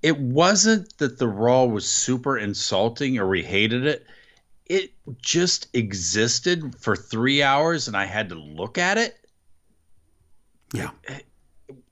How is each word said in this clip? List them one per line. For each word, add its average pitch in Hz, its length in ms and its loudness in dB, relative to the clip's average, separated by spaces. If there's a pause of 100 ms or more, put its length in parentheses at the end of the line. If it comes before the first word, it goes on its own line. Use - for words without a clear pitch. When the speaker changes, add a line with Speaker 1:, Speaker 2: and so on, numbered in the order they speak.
Speaker 1:
It 151 160 4
wasn't 185 800 2
that 139 200 -2
the 131 80 0
Raw 117 380 4
was 110 240 -2
super 127 500 -2
insulting 110 800 -2
or 98 100 0
we 92 140 0
hated 113 440 0
it. 147 200 -2 (600)
It 185 260 -2 (280)
just - 540 0
existed 117 1040 -2
for - 160 0
three 131 480 0
hours 143 460 2
and 107 80 -4
I 98 80 0
had 104 240 -6
to 87 60 -12
look 80 440 -10
at 185 200 0
it. 226 180 -4 (1600)
Speaker 2:
Yeah. 110 160 -6 (140)
Speaker 1:
It, 135 200 -16 (680)